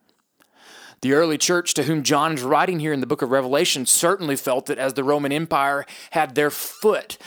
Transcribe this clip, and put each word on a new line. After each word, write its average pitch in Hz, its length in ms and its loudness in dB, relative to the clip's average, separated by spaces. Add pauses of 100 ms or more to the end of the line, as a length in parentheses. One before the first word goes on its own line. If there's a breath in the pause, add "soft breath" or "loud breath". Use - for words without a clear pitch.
(1000 loud breath)
The 131 120 2
early 156 240 4
church 175 380 0
to 147 80 0
whom 151 200 0
John 151 300 2
is 139 80 -4
writing 151 380 2
here 156 120 -2
in 139 80 -2
the 123 60 -2
book 143 160 -2
of 131 80 0
Revelation 135 560 0
certainly 170 500 0
felt 131 340 -2
it 127 100 -4
as 135 140 -2
the 139 100 -2
Roman 143 280 0
Empire 143 540 -2 (260 loud breath)
had 151 220 0
their 147 160 2
foot - 760 -2